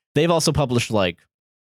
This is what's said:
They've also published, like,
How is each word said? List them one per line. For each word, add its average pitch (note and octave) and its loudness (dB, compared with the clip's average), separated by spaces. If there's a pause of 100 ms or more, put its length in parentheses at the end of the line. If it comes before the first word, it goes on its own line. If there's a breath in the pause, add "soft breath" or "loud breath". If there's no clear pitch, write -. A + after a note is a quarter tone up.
(160)
They've D#3+ 2
also E3 0
published, B2+ -2
like, F#2+ 0 (500)